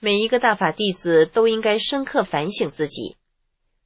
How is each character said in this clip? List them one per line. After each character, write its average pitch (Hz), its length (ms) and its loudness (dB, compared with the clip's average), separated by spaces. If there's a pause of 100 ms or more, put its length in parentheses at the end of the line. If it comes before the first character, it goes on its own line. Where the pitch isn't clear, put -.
每 208 200 0
一 220 80 0
个 247 100 0
大 233 160 2
法 180 160 -2
弟 202 220 -2
子 165 340 4
都 226 220 2
应 220 120 0
该 220 160 0
深 269 280 -4
刻 262 180 -2
反 160 300 -4
省 160 180 -2
自 151 160 -4
己， 123 300 -8 (680)